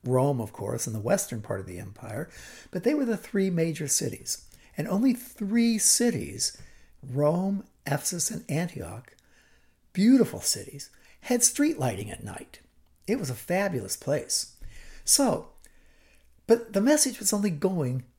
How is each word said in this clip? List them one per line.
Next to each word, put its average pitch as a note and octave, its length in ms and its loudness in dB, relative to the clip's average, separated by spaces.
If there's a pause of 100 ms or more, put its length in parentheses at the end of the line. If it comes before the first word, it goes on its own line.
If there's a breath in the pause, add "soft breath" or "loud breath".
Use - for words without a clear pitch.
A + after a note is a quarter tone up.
Rome, B2+ 340 4
of G#2+ 140 -6
course, A2+ 340 -4
in A2 60 -6
the A2 80 -6
western A#2+ 400 0
part G2 180 -6
of F#2+ 60 -10
the F2+ 140 -12
empire, G#2 500 -10 (420 loud breath)
but F3 120 -6
they C#4+ 100 4
were C#4+ 100 0
the A3+ 140 0
three F#3+ 320 0
major E3 400 -2
cities. - 560 -4 (320 soft breath)
And D3+ 100 -4
only A3+ 260 4
three A3+ 640 0
cities, - 800 0 (480 loud breath)
Rome, E3+ 600 0 (200)
Ephesus, E3 460 -2
and - 180 -8
Antioch, B2+ 680 -6 (760 soft breath)
beautiful A#3 480 6
cities, - 500 -6 (320 soft breath)
had A#3+ 220 2
street D4 340 2
lighting G#2 320 -2
at - 140 -12
night. - 380 -14 (440)
It A#3 140 0
was D3 100 -4
a A#2+ 60 -4
fabulous F#3 600 -2
place. - 580 -4 (480 loud breath)
So, - 460 2 (1000 soft breath)
but A#3 240 4
the G3 100 2
message C4+ 380 4
was G#3+ 140 0
only G3+ 160 2
going C#3+ 560 0 (140)